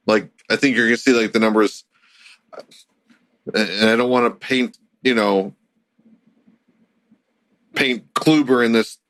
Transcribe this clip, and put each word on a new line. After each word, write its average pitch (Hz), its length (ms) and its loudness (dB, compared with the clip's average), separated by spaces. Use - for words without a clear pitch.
Like, 104 240 0
I 113 80 0
think 135 180 0
you're 117 120 0
gonna 117 100 0
see, 131 160 2
like, 117 180 0
the 113 80 0
numbers, 110 440 0
and 107 360 0
I 113 60 2
don't 123 140 0
wanna 120 220 2
paint, 123 460 -4
you 127 100 2
know, 101 400 0
paint 127 380 -4
Kluber 131 520 2
in 117 60 0
this 113 260 0